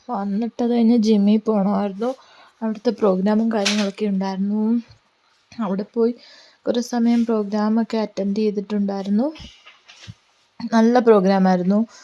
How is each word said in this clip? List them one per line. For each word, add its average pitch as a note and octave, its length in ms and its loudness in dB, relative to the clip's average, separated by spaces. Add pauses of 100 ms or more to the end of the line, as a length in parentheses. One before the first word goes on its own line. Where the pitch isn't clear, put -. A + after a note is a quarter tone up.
വന്നിട്ടത് A3 640 -4
കഴിഞ്ഞ് A#3 260 4
ജിമ്മിൽ G#3+ 400 4
പോകണമായിരുന്നു. G3+ 760 -2 (460)
അവിടുത്തെ A3 280 -4
പ്രോഗ്രാമും G#3 640 0
കാര്യങ്ങളൊക്കെ G3+ 540 -2
ഉണ്ടായിരുന്നു. G3+ 760 -2 (800)
അവിടെ G3 300 -4
പോയി A#3 180 0 (560)
കുറേ A#3 140 -2
സമയം A#3 440 0
പ്രോഗ്രാമൊക്കെ G#3+ 720 -2
അറ്റൻഡ് G3+ 380 -4
ചെയ്തിട്ടുണ്ടായിരുന്നു. G3+ 960 -2 (1400)
നല്ല A3+ 260 4
പ്രോഗ്രാമായിരുന്നു. G3 880 2 (160)